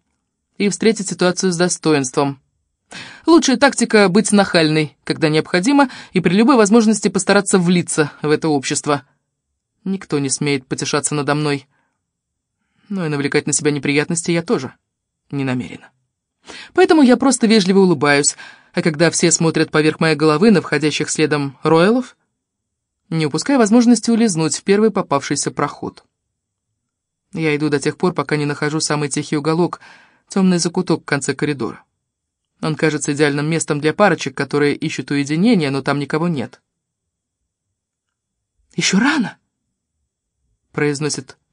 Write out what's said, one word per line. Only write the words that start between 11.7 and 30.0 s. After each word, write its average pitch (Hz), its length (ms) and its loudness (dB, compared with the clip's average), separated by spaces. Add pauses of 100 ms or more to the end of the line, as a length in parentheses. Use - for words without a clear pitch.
Но 190 160 -6
и 156 40 -4
навлекать 143 380 -2
на 151 60 -4
себя 143 200 -2
неприятности 147 580 -2
я 170 120 0
тоже 160 320 -4 (560)
не 139 140 -6
намерена. 127 460 -8 (840)
Поэтому 339 300 2
я 247 140 4
просто 247 300 0
вежливо 196 340 2
улыбаюсь, 147 560 0 (400)
а 175 60 -4
когда 160 280 0
все 170 220 0
смотрят 156 380 0
поверх 151 300 0
моей 160 160 2
головы 156 340 4
на 180 100 6
входящих 147 480 -2
следом 143 540 -2
роялов, 185 520 2 (960)
не 160 160 -2
упуская 156 320 -2
возможности 233 540 4
улизнуть 185 460 0
в - 80 -14
первый 208 260 2
попавшийся 143 600 -4
проход. - 540 -8 (1300)
Я 156 240 -2
иду 147 140 -2
до 143 100 0
тех 147 160 -4
пор, 180 160 0
пока 147 240 -4
не 147 80 -2
нахожу 147 360 -4
самый 147 280 -4
тихий 151 300 -4
уголок, 160 420 -2 (480)